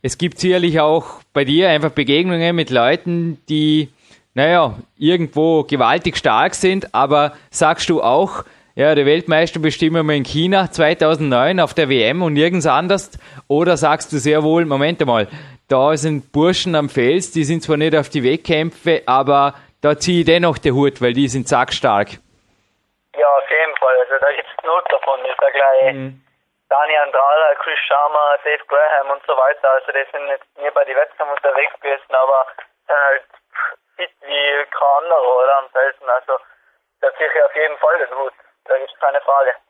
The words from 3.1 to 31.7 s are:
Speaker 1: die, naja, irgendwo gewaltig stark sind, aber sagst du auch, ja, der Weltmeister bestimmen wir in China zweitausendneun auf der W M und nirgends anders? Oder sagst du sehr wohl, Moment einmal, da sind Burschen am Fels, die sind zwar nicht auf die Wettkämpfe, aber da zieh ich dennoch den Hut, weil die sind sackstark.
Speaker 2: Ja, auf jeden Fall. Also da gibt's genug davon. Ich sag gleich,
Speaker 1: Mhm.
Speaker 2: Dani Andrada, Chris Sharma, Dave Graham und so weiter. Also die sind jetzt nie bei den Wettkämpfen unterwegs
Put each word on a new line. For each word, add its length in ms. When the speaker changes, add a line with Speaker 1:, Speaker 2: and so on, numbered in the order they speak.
Speaker 1:
die, 420
naja, 400
irgendwo 680
gewaltig 540
stark 360
sind, 400
aber 400
sagst 400
du 120
auch, 420
ja, 180
der 140
Weltmeister 520
bestimmen 460
wir 100
in 80
China 480
zweitausendneun 880
auf 140
der 160
W 140
M 180
und 120
nirgends 340
anders? 440
Oder 280
sagst 380
du 40
sehr 260
wohl, 220
Moment 360
einmal, 260
da 300
sind 340
Burschen 440
am 140
Fels, 420
die 120
sind 200
zwar 140
nicht 200
auf 120
die 140
Wettkämpfe, 840
aber 480
da 160
zieh 240
ich 40
dennoch 340
den 160
Hut, 260
weil 120
die 140
sind 220
sackstark. 600
Speaker 2:
Ja, 100
auf 220
jeden 280
Fall. 220
Also 220
da 100
gibt's 300
genug 280
davon. 360
Ich 160
sag 120
gleich, 400
Speaker 1:
Mhm. 280
Speaker 2:
Dani 280
Andrada, 680
Chris 240
Sharma, 560
Dave 240
Graham 480
und 100
so 140
weiter. 320
Also 160
die 240
sind 160
jetzt 160
nie 160
bei 80
den 160
Wettkämpfen 320
unterwegs 480